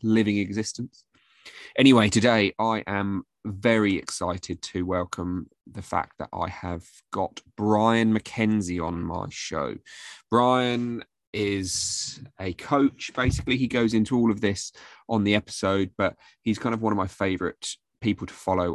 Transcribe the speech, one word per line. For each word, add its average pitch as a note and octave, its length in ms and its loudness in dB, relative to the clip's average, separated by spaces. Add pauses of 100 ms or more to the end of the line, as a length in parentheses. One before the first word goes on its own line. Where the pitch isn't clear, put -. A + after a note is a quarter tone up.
living A2 340 2
existence. G#2 680 -6 (720)
Anyway, B2 320 8
today G#2+ 500 4
I A2 260 -2
am G2 380 -4 (220)
very G#2+ 500 2
excited F2+ 680 -6
to F#2 240 -6
welcome F2+ 640 -4 (220)
the G2+ 100 -12
fact - 380 -6
that - 140 -10
I E2+ 160 -6
have F2 360 -8 (280)
got - 280 -6 (140)
Brian A2 580 4
McKenzie G#2+ 720 -2
on E2+ 160 -6
my E2+ 280 -6
show. C#2+ 460 -6 (540)
Brian A#2+ 760 2 (260)
is G2 880 -4 (220)
a F#2+ 140 -6
coach. - 600 0
Basically, B2+ 400 0
he B2+ 120 0
goes A#2 260 2
into A2 240 2
all A#2 140 4
of G#2 100 -4
this G2+ 320 -2 (340)
on A2 160 0
the G#2 120 4
episode, G2 640 0
but F#2+ 200 0 (240)
he's A2 180 0
kind A#2 160 -2
of A2 60 -6
one A2 100 0
of G#2 60 0
my F#2+ 100 0
favorite F#2 640 -4 (320)
people G2+ 260 -2
to - 60 -16
follow F2+ 420 0